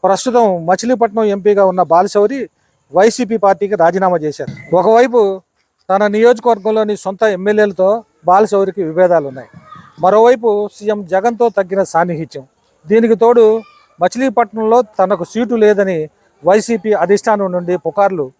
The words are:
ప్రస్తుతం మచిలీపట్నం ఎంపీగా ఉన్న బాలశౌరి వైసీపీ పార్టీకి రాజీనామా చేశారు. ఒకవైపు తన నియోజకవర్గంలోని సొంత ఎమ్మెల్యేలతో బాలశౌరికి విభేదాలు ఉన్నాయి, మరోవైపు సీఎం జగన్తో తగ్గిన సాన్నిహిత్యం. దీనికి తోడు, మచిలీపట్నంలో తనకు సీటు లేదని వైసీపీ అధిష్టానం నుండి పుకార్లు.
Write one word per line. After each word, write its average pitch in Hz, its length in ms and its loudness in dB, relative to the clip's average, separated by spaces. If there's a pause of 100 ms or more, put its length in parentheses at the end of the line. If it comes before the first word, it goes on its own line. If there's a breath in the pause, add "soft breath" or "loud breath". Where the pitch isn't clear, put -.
ప్రస్తుతం 220 400 0 (240)
మచిలీపట్నం 220 580 -2 (100)
ఎంపీగా 202 340 2
ఉన్న 180 120 -2 (100)
బాలశౌరి 202 460 0 (600)
వైసీపీ 220 480 0
పార్టీకి 196 360 0
రాజీనామా 180 440 0
చేశారు. 147 260 -8 (280)
ఒకవైపు 233 420 2 (680)
తన 190 120 0 (140)
నియోజకవర్గంలోని 220 880 0
సొంత 196 200 -6 (140)
ఎమ్మెల్యేలతో 202 500 0 (400)
బాలశౌరికి 196 600 2
విభేదాలు 165 440 2
ఉన్నాయి, 135 180 -18 (540)
మరోవైపు 220 460 4 (260)
సీఎం 208 240 -6 (140)
జగన్తో 220 320 0 (120)
తగ్గిన 190 260 -2 (100)
సాన్నిహిత్యం. 165 500 -4 (420)
దీనికి 220 380 2
తోడు, 233 220 4 (540)
మచిలీపట్నంలో 226 800 0 (200)
తనకు 185 320 -2
సీటు 233 320 -2
లేదని 196 340 2 (460)
వైసీపీ 208 500 0 (120)
అధిష్టానం 202 500 0
నుండి 180 220 -4 (100)
పుకార్లు. 185 400 -2 (120)